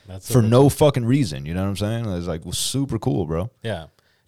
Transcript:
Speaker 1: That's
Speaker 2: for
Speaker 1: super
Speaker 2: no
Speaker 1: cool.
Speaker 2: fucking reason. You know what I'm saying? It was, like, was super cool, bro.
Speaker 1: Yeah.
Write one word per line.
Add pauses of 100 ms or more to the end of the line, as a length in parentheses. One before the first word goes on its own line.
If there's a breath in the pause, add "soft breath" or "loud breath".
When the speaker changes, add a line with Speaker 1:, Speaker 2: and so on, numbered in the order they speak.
Speaker 1:
That's
Speaker 2:
for
Speaker 1:
super
Speaker 2:
no
Speaker 1:
cool.
Speaker 2:
fucking
reason.
You
know
what
I'm
saying?
It
was,
like,
was
super
cool,
bro. (120)
Speaker 1:
Yeah. (420)